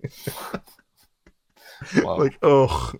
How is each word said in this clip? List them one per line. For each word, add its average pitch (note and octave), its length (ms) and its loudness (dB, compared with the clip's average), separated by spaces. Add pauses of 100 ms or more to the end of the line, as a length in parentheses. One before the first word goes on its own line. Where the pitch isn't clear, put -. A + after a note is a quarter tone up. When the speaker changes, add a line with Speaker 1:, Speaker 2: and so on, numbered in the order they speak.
Speaker 1:
<laughs> - 600 -12 (1400)
Speaker 2:
Wow. - 140 -4
Speaker 1:
Like, C#3 240 -2
"Ugh, C3+ 580 2